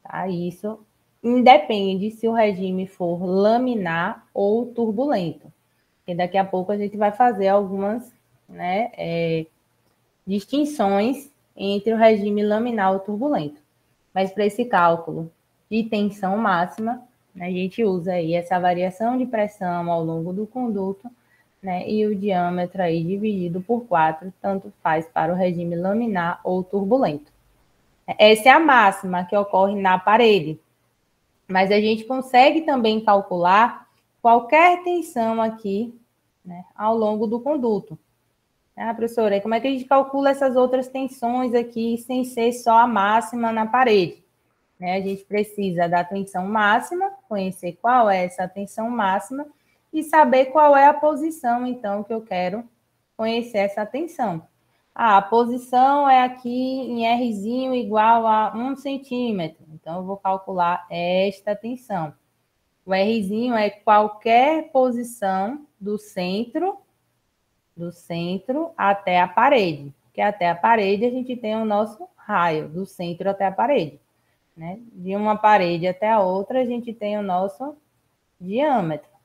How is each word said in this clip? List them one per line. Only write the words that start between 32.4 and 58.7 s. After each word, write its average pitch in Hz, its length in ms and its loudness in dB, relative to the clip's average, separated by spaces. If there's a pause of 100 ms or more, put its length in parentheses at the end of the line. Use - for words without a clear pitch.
também 226 400 0
calcular 196 880 2 (320)
qualquer 302 640 4
tensão 233 560 -2
aqui, 220 580 -4 (460)
né, 180 200 -16 (120)
ao 220 200 0
longo 214 300 0
do 233 140 -4
conduto. 240 580 -2 (800)
Ah, 220 140 -6
professora, 226 440 -2
e 196 40 0
como 220 140 -4
é 233 60 0
que 254 60 -4
a 269 40 0
gente 254 160 -6
calcula 269 420 2
essas 269 260 0
outras 254 320 2
tensões 254 680 -4
aqui 233 420 -2
sem 254 280 -4
ser 240 280 -2
só 233 240 2
a 233 100 6
máxima 226 640 0
na 220 160 -2
parede? 226 560 2 (560)
Né, 180 180 -4
a 196 40 -2
gente 196 240 -8
precisa 196 640 -2
da 175 160 0
tensão 190 420 -6
máxima, 233 640 0 (160)
conhecer 190 540 -6
qual 233 300 4
é 180 160 0
essa 185 200 -6
tensão 202 440 -8
máxima 220 560 -4 (460)
e 311 100 -4
saber 277 440 4
qual 294 300 6
é 277 100 8
a 294 60 8
posição, 294 760 -2
então, 214 360 -6
que 214 100 -8
eu 226 80 -4
quero 185 480 -6 (480)
conhecer 226 420 -4
essa 202 280 -2
tensão. 240 560 -6 (520)
Ah, 220 220 4
a 202 60 8
posição 247 840 2
é 262 160 6
aqui 254 280 -4
em 247 560 -4
Rzinho 240 680 -2
igual 226 520 2
a 214 280 2
um 254 220 -6